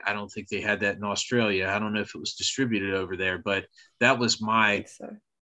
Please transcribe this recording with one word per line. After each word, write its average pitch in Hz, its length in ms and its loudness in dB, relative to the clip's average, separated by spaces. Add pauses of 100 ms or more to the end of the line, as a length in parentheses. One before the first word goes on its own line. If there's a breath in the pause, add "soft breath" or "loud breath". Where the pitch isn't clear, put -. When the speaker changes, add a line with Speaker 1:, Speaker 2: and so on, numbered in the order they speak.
Speaker 1:
I 104 60 0
don't 104 180 -6
think 104 180 -12
they 98 120 -4
had 104 200 0
that 101 160 0
in 101 80 -10
Australia. 101 640 0
I 101 100 0
don't 107 140 -2
know 107 80 0
if - 140 -6
it - 60 -10
was - 140 -6
distributed 101 600 0
over 92 220 -2
there, 92 220 0
but 98 280 -2 (340 soft breath)
that 123 180 6
was 113 240 2
Speaker 2:
I 107 40 -4
Speaker 1:
my, 110 300 4
Speaker 2:
think - 120 -6
so. - 280 -14 (320)